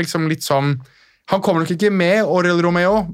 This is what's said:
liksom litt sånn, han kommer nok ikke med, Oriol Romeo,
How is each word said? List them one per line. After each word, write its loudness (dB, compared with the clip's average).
liksom -4
litt -4
sånn, -2
han 0
kommer 2
nok -2
ikke 2
med, 2
Oriol 2
Romeo, 2